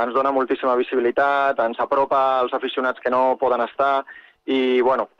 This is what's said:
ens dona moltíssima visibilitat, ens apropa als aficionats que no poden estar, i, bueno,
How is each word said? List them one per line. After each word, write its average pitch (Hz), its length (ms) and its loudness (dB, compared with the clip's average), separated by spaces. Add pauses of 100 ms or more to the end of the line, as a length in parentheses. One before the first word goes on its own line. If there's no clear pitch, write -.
ens 120 140 -2
dona 135 160 0
moltíssima 131 440 0
visibilitat, 139 840 0
ens 117 200 -2
apropa 135 600 0
als 123 180 -2
aficionats 127 420 -4
que 123 140 -4
no 131 260 2
poden 123 220 0
estar, 135 420 -2 (440)
i, 127 340 2
bueno, 123 280 0 (100)